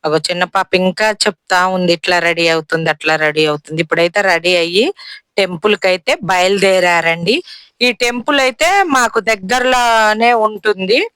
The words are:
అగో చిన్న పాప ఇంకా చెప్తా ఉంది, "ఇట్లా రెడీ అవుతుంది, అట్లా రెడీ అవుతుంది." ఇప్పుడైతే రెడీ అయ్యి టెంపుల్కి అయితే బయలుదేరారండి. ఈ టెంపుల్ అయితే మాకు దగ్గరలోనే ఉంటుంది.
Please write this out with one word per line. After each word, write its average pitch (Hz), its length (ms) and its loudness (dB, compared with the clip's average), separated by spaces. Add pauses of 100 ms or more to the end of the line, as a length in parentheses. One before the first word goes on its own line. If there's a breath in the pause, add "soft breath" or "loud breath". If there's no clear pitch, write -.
అగో 156 140 0 (100)
చిన్న 180 240 -2
పాప 190 180 -2 (120)
ఇంకా 185 260 0 (160)
చెప్తా 190 340 -2 (180)
ఉంది, 180 220 0
"ఇట్లా 180 280 -2
రెడీ 170 260 0
అవుతుంది, 160 420 -2
అట్లా 156 200 -2 (100)
రెడీ 151 260 0
అవుతుంది." 151 340 -6
ఇప్పుడైతే 170 440 0
రెడీ 170 240 0 (100)
అయ్యి 180 220 0 (540 loud breath)
టెంపుల్కి 196 520 -2
అయితే 185 220 -2 (180)
బయలుదేరారండి. 180 1040 2 (500 loud breath)
ఈ - 20 2 (140)
టెంపుల్ 247 440 -2
అయితే 302 220 0 (280)
మాకు 233 220 2 (120)
దగ్గరలోనే 233 1000 2 (160)
ఉంటుంది. 208 520 -2 (180)